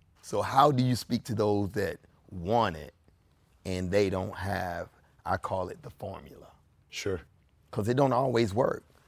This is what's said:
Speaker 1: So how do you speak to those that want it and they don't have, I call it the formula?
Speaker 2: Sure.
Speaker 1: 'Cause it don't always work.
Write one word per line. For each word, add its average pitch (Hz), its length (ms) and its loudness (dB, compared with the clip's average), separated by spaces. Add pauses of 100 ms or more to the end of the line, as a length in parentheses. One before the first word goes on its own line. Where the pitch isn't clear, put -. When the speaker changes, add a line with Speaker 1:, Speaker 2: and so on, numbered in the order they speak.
(220)
Speaker 1:
So - 200 -4
how 135 280 4
do 127 140 2
you 127 100 2
speak 117 300 -4
to 117 100 -6
those 104 380 2
that 92 240 -4 (340)
want 98 460 0
it 73 180 -14 (720)
and 92 240 -4
they 98 200 4
don't 95 260 -4
have, 92 520 -6 (380)
I 90 120 0
call 95 320 -6
it - 120 -16
the - 80 -14
formula? 87 560 -14 (440)
Speaker 2:
Sure. 92 300 -4 (520)
Speaker 1:
'Cause 104 160 -2
it 123 80 2
don't 135 160 4
always 120 420 2
work. - 300 0 (240)